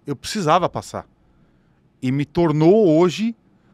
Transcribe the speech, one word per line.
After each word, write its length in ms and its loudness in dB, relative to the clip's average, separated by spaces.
eu 120 -10
precisava 520 -2
passar. 380 -12
E 80 -4
me 140 -4
tornou 720 2
hoje 380 -2